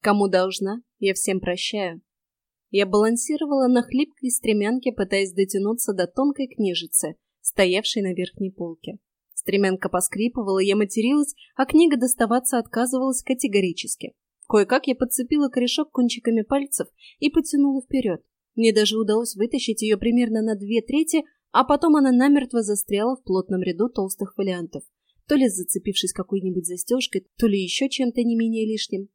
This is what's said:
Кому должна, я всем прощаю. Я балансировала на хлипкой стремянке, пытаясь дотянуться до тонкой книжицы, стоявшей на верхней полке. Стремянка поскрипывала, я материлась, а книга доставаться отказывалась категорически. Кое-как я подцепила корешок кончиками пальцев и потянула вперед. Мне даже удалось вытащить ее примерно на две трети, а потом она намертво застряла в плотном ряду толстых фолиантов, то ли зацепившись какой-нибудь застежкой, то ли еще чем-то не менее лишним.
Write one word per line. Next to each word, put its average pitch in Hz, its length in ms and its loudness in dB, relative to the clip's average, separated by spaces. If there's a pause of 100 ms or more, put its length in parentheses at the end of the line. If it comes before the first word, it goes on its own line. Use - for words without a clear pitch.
Кому 202 260 2
должна, 190 540 -2 (180)
я 196 140 0
всем 190 260 -2
прощаю. 180 640 -4 (680)
Я 196 160 2
балансировала 247 840 2
на 240 120 4
хлипкой 254 480 -2
стремянке, 226 640 -2
пытаясь 196 400 -2
дотянуться 196 640 -2
до 185 120 0
тонкой 277 420 -2
книжицы, 175 680 -4 (240)
стоявшей 196 640 0
на 185 120 -2
верхней 180 380 -6
полке. 170 460 -12 (380)
Стремянка 196 520 0
поскрипывала, 196 720 -2
я 196 160 2
материлась, 226 580 2 (220)
а 262 100 2
книга 302 300 6
доставаться 247 640 0
отказывалась 254 680 -2
категорически. 202 920 -2 (340)
Кое-как 220 380 2
я 254 80 2
подцепила 262 520 0
корешок 254 440 -2
кончиками 233 500 0
пальцев 277 480 -4 (300)
и 294 100 2
потянула 277 520 2
вперед. 240 380 -2 (360)
Мне 226 180 4
даже 214 260 2
удалось 220 380 0
вытащить 233 440 -2
ее 214 160 2
примерно 226 440 0
на 220 160 -2
две 208 240 -2
трети, 311 420 0 (300)
а 247 100 4
потом 294 320 4
она 269 160 4
намертво 254 520 4
застряла 208 520 -2
в - 80 -20
плотном 185 380 -2
ряду 180 260 -2
толстых 190 480 -6
фолиантов, 180 480 -6 (480)
то 294 60 4
ли 262 100 4
зацепившись 190 640 -4
какой-нибудь 185 540 -4
застежкой, 190 600 -4 (120)
то 233 100 2
ли 202 100 2
еще 190 300 -2
чем-то 247 340 -2
не 233 140 0
менее 226 300 0
лишним. 208 500 -6